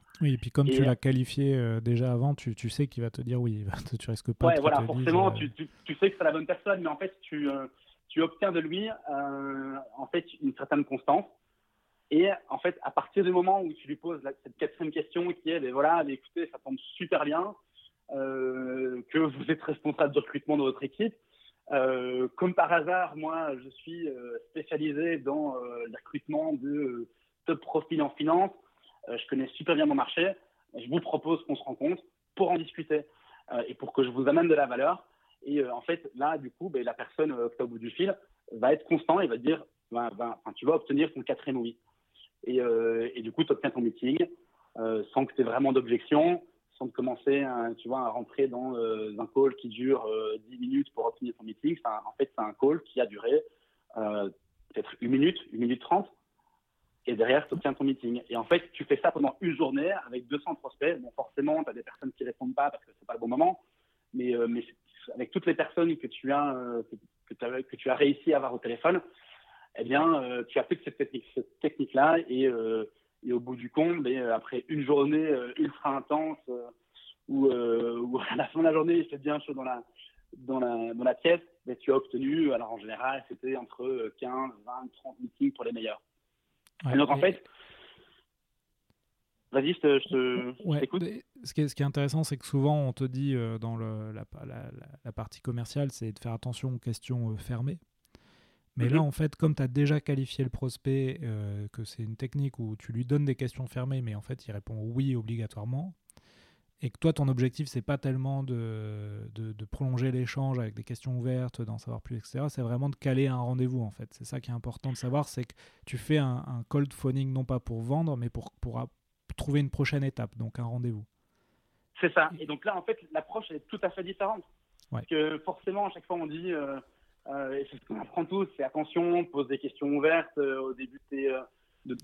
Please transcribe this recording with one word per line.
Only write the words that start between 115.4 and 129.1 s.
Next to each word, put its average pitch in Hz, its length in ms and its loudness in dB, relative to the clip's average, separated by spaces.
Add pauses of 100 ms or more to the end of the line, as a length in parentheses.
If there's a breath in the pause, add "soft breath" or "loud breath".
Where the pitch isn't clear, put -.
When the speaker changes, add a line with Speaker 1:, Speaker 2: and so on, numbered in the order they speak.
Speaker 1:
que - 100 -10 (320 soft breath)
tu 127 120 -8
fais 151 200 2
un, 131 300 2
un 120 220 -6
cold 143 240 2
phoning, 135 400 0
non 131 100 0
pas 127 160 -2
pour 113 220 -6
vendre, 143 340 0
mais 120 140 -2
pour, - 220 -8 (100)
pour 120 180 -4
a-, 127 80 -4 (480)
trouver 143 240 2
une 143 100 2
prochaine 139 340 0
étape, 117 340 -4
donc 113 220 -6
un 120 40 -4
rendez-vous. 117 420 -4 (920)
Speaker 2:
C'est 175 140 2
ça. 160 260 4
Speaker 1:
Et 156 40 -8
Speaker 2:
Et - 40 -6
donc 147 180 -6
là, 208 120 0
en 175 40 -4
fait, 226 160 -2 (140)
l'approche, 156 380 -6
elle - 80 -10
est - 100 -14
tout 208 160 -8
à 185 60 0
fait 185 140 -8
différente. 190 400 -4 (480)
Speaker 1:
Ouais. 117 100 -6
Speaker 2:
Parce - 60 -16
que 156 320 2
forcément, 196 460 -4
à 190 60 -4
chaque - 160 -18
fois, 180 80 -4
on 170 100 -4
dit, 165 260 -6
euh, 139 280 -4 (480)
euh, 135 260 -6
et 139 160 -4
c'est 139 80 -18
ce - 80 -20
qu'on 110 140 -8
apprend - 260 -4
tous, 190 220 -2 (100)
c'est 143 60 -2
attention, 170 640 0